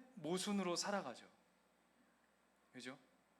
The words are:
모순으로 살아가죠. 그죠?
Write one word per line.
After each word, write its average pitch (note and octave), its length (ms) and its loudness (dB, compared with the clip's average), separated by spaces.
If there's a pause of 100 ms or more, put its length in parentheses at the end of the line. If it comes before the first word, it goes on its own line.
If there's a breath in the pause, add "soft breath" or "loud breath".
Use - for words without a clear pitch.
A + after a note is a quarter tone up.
(160)
모순으로 F3+ 600 2
살아가죠. E3 500 -2 (1500)
그죠? B2+ 260 -10 (420)